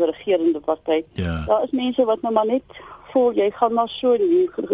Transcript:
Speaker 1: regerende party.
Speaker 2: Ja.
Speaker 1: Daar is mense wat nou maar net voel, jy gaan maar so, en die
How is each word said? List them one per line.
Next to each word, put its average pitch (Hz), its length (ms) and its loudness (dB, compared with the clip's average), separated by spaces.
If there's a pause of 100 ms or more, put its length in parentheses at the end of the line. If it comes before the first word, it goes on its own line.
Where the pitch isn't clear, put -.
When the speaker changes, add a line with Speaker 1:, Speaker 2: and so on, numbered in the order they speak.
Speaker 1:
regerende 165 540 0
party. 160 440 -2 (100)
Speaker 2:
Ja. 85 340 -4
Speaker 1:
Daar 214 160 2
is - 80 -6
mense 254 340 0
wat 220 160 0
nou 233 120 -4
maar 214 120 2
net 247 180 0 (480)
voel, 240 240 2
jy 202 160 2
gaan 226 220 0
maar 233 160 0
so, 247 240 0
en 233 60 2 (100)
die 359 200 2 (240)